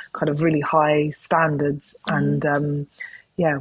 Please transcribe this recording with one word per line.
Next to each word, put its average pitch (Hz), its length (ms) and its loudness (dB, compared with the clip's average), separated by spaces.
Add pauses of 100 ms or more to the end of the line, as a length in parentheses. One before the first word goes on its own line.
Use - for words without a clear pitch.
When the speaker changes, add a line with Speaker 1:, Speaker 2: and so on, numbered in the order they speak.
(120)
Speaker 1:
kind - 180 -2
of 147 140 0
really 160 160 4
high 151 520 2
standards 147 840 0 (140)
Speaker 2:
Mm. 147 80 0
Speaker 1:
and, 143 280 0
um, 143 420 0 (500)
yeah, 151 240 2